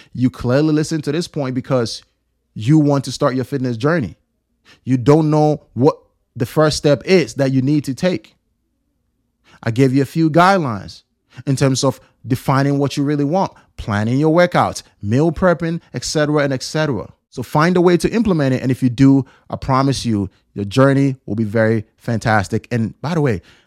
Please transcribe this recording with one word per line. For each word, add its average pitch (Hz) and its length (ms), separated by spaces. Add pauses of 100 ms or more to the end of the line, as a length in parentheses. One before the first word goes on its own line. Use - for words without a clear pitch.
(120)
You 127 160
clearly 147 460
listened 156 300
to 143 80
this 170 160
point 131 260
because 123 480 (520)
you 135 240
want 143 260
to 131 80
start 127 220
your 127 100
fitness 127 320
journey. 143 400 (680)
You 127 120
don't 147 340
know 151 320 (120)
what 127 220 (380)
the 120 100
first 151 320
step 143 300
is 160 280
that 135 180
you 131 100
need 143 220
to 135 100
take. - 400 (1300)
I 120 80
gave 127 240
you 143 80
a 127 40
few 160 220
guidelines 156 760 (420)
in 139 100
terms 131 260
of 135 180 (260)
defining 139 520
what 139 180
you 143 80
really 143 200
want, 175 280 (240)
planning 107 420
your 156 160
workouts, 165 480 (180)
meal 131 300
prepping, 170 500 (140)
et 139 100
cetera 151 380
and 139 100
et 131 100
cetera. 151 460 (220)
So 127 120
find 165 340
a 185 40
way 175 180
to - 120
implement 165 440
it. - 80
And 131 80
if 123 120
you 127 80
do, 135 340 (240)
I 117 80
promise 135 480
you, 101 240 (240)
your 101 120
journey 135 600
will 104 120
be 110 80
very 110 420 (100)
fantastic. 110 760
And 113 300
by 160 140
the 160 60
way, 117 220 (240)